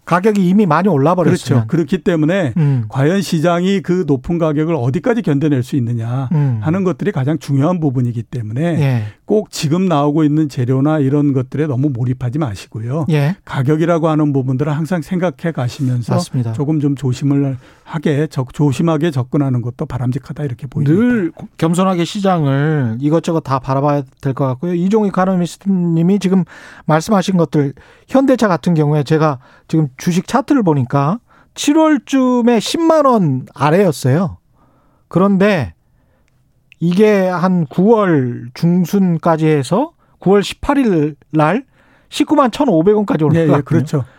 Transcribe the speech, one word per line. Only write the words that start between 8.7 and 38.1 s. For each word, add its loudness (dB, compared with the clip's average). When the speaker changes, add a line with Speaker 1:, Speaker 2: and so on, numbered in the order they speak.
Speaker 1:
예. 0
Speaker 2:
꼭 -2
지금 -2
나오고 0
있는 2
재료나 0
이런 2
것들에 -2
너무 -2
몰입하지 -4
마시고요. -6
Speaker 1:
예. 0
Speaker 2:
가격이라고 0
하는 2
부분들은 -2
항상 -4
생각해 -4
가시면서 -4
Speaker 1:
맞습니다. -2
Speaker 2:
조금 -2
좀 0
조심을 -2
하게, -2
적-, -6
조심하게 0
접근하는 -2
것도 -8
바람직하다 -6
이렇게 -8
보입니다. 0
Speaker 1:
늘 2
겸손하게 2
시장을 0
이것저것 0
다 -2
바라봐야 -2
될 -4
것 -2
같고요. -4
이종익 0
이코노미스트님이 0
지금 2
말씀하신 0
것들, 0
현대차 2
같은 0
경우에 2
제가 0
지금 0
주식 -2
차트를 0
보니까 0
칠월 2
쯤에 2
십만 0
원 0
아래였어요. 0
그런데 2
이게 2
한 0
구월 0